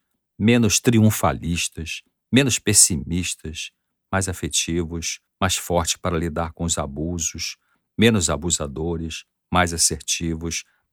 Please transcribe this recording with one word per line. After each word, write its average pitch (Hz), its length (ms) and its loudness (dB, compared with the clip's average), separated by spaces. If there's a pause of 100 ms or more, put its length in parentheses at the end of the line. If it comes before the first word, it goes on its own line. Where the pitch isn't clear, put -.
(380)
menos 113 440 4
triunfalistas, 85 1200 2 (280)
menos 127 300 4
pessimistas, 82 1120 0 (400)
mais 95 160 0
afetivos, 82 960 -4 (180)
mais 92 160 0
fortes 85 400 -2
para 85 220 -4
lidar 82 340 -4
com - 140 -6
os 82 120 -2
abusos, 80 800 -6 (420)
menos 101 320 4
abusadores, 80 960 -4 (260)
mais 87 220 2
assertivos, 82 920 -4 (280)